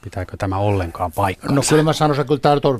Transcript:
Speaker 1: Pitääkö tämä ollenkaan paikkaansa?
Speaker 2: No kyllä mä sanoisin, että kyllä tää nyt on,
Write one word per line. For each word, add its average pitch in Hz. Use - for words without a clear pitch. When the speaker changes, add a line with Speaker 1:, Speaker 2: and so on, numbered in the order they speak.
Speaker 1:
Pitääkö -
tämä 95
ollenkaan 92
paikkaansa? 98
Speaker 2:
No 143
kyllä 156
mä 156
sanoisin, 147
että 135
kyllä 143
tää 147
nyt 143
on, 131